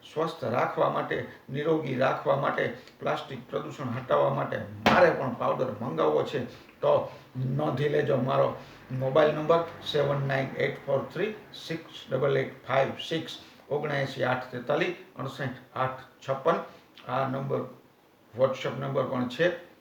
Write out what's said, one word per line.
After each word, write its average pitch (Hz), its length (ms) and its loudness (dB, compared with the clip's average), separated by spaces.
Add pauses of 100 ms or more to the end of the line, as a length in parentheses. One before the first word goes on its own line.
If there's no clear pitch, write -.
(140)
સ્વસ્થ 160 300 -4
રાખવા 139 460 2
માટે, - 380 -2 (220)
નિરોગી 143 480 0
રાખવા 139 380 2
માટે, - 420 0 (220)
પ્લાસ્ટિક 143 500 -6
પ્રદૂષણ 147 400 -6
હટાવવા 139 440 2
માટે 139 240 -2
મારે - 520 6
પણ 135 240 -2
પાવડર 127 320 0 (160)
મંગાવવો 151 420 2
છે 131 220 -4 (340)
તો 143 320 2 (260)
નોંધી 143 520 0
લેજો 143 280 2
મારો 135 380 2 (360)
મોબાઈલ 143 440 4
નંબર 156 240 4 (320)
સેવન 143 360 2
નાઇન 135 300 0
એટ - 280 -2
ફોર 131 280 2
થ્રી 214 220 -2 (180)
સિક્સ - 580 -10
ડબલ 135 260 2
એટ 123 300 -4
ફાઇવ 123 320 2
સિક્સ, - 400 -6 (300)
ઓગણએંસી 139 540 -2
આઠ 127 280 -2
તેતાલીસ 147 440 -2 (240)
અડસઠ 131 280 -6 (280)
આઠ - 540 -6
છપ્પન. 160 260 2 (520)
આ 131 200 0
નંબર 135 320 -2 (800)
WhatsApp 131 400 2
નંબર 135 240 0
પણ 127 240 -2
છે. - 540 0